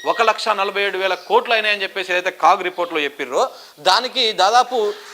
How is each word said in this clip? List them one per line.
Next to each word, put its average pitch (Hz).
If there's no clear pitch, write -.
ఒక 185
లక్ష 220
నలభై 202
ఏడు 196
వేల 190
కోట్లు 220
అయినాయని 214
చెప్పేసి 190
ఏదైతే 180
కాగ్ 185
రిపోర్ట్లో 175
చెప్పిర్రో 143
దానికి 220
దాదాపు 214